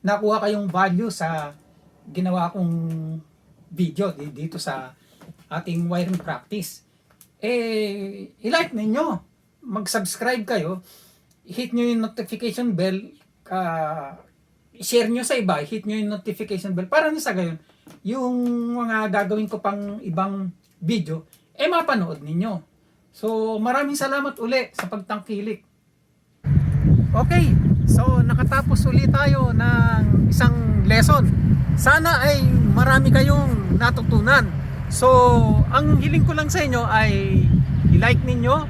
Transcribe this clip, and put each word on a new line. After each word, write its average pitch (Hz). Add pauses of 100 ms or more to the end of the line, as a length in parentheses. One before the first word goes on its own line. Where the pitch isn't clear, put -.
nakuha 208
kayong 208
value 185
sa 156 (560)
ginawa 180
kong 175 (960)
video 180
di-, 143
dito 160
sa 131 (580)
ating 170
wiring 175
practice. - (560)
Eh, 208
i-like 320
ninyo, 220 (580)
mag-subscribe 220
kayo, 185 (600)
hit 240
nyo 240
yung 233
notification 226
bell, 190 (480)
ah, 160 (560)
i-share 233
nyo 233
sa 269
iba, 185
hit 214
nyo 214
yung 208
notification 196
bell 185
para 311
na 311
sa 240
gayon, 170 (440)
yung 247 (400)
mga 220
gagawin 208
ko 214
pang 202
ibang 190 (320)
video, 160 (240)
eh 294
mapanood 226
ninyo. 175 (480)
So, 220
maraming 285
salamat 277
uli 247
sa -
pagtangkilik. 208 (1500)
Okay, - (460)
so 494
nakatapos -
uli 262
tayo 277
ng 233
isang -
lesson. - (480)
Sana 311
ay 285 (300)
marami 135
kayong 135
natutunan. 233 (420)
So, 254 (640)
ang 302
hiling 320
ko 339
lang 302
sa 370
inyo 247
ay 202 (460)
i-like -
ninyo 240